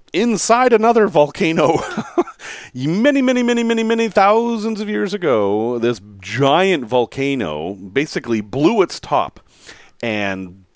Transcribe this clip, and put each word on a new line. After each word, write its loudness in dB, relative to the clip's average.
inside 2
another 4
volcano. 2
<laughs> -4
Many, 0
many, 2
many, 0
many, 0
many 0
thousands 0
of -6
years -4
ago, 0
this -2
giant 2
volcano -2
basically -4
blew 0
its -4
top -4
and -6